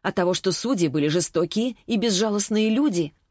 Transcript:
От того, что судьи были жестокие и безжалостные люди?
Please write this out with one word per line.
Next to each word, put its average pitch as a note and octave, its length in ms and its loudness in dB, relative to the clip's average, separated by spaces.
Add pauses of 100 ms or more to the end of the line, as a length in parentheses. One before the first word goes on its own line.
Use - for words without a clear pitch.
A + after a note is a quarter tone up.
От F#3+ 140 -4
того, F3+ 180 0
что F3+ 200 -2
судьи G3+ 340 0
были D3 220 0
жестокие F3+ 680 -2 (120)
и A#3 100 -2
безжалостные G#3+ 720 0
люди? A3 420 0 (180)